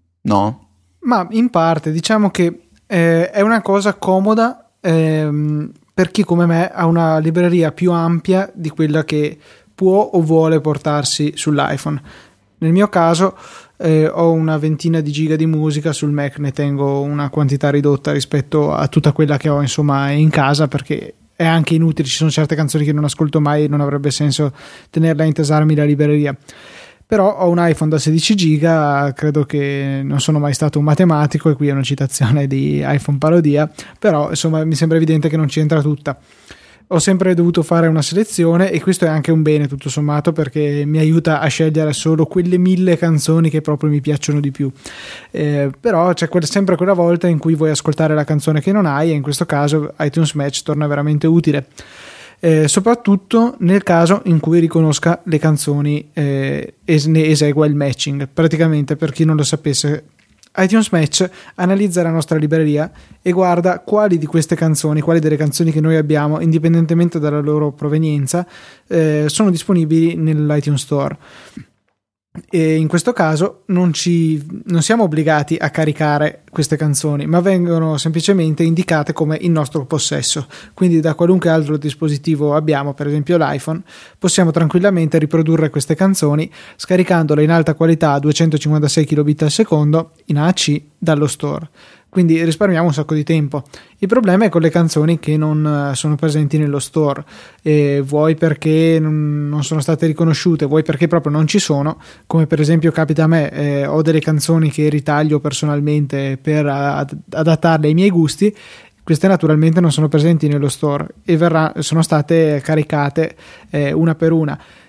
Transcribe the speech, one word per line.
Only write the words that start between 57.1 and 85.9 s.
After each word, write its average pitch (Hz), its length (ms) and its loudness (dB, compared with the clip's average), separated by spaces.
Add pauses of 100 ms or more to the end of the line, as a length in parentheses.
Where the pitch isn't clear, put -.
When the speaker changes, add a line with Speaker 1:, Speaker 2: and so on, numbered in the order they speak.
Speaker 2:
esegua 151 400 2
il 151 100 0
matching. 139 560 -4
Praticamente, 156 640 0
per 147 160 -4
chi 160 140 0
non 160 100 2
lo 147 80 2
sapesse, 147 600 -4 (500)
iTunes 196 340 2
Match 175 400 0 (260)
analizza 185 460 0
la 165 100 0
nostra 160 260 -2
libreria 151 520 0 (320)
e 180 120 -2
guarda 180 460 2
quali 208 380 0
di 156 80 -4
queste 160 300 -2
canzoni, 151 460 0
quali 165 180 2
delle 156 160 0
canzoni 151 380 0
che 156 80 0
noi 160 160 2
abbiamo, 151 420 0
indipendentemente 165 800 0
dalla 147 220 -2
loro 147 320 -2
provenienza, 151 720 -2 (400)
eh, 156 400 0
sono 202 220 0
disponibili 165 680 0
nell'iTunes 151 640 0
Store. 143 360 -4 (1300)
E 160 280 0
in 160 120 0
questo 175 240 0
caso 165 560 0
non 180 240 2
ci, 160 500 0 (240)
non 165 180 0
siamo 226 200 2
obbligati 156 520 0
a 151 160 -2
caricare 151 800 -2
queste 151 260 -2
canzoni, 147 480 -2
ma 160 160 2
vengono 170 560 0
semplicemente 160 640 0
indicate 165 500 0
come 156 280 -2
in 175 100 0
nostro 147 340 -2
possesso. 147 640 -4 (280)
Quindi 175 240 2
da 156 160 0
qualunque 175 340 2
altro 151 280 0
dispositivo 147 800 -2
abbiamo, 147 380 -2
per 143 140 -6
esempio 151 300 0
l'iPhone, 147 440 -4 (360)
possiamo 175 340 0
tranquillamente 170 640 2
riprodurre 160 540 0
queste 151 240 -2